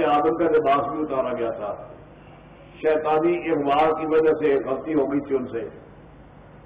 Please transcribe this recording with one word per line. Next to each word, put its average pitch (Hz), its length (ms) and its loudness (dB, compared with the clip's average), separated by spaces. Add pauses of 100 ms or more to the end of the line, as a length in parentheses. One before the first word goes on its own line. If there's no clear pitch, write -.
(180)
آدم 160 200 2
کا 170 60 0
لباس 143 480 2
بھی 156 100 -6
اتارا 131 320 -2
گیا 117 160 -4
تھا۔ 101 260 -8 (1080)
شیطانی 156 720 0
اغوا 151 480 2
کی 160 60 -4
وجہ 156 280 4 (100)
سے 135 260 2
غلطی 135 240 -6
ہو 139 180 0
گئی 143 80 0
تھی 135 160 -4
ان 123 120 -2
سے، 110 220 -8 (960)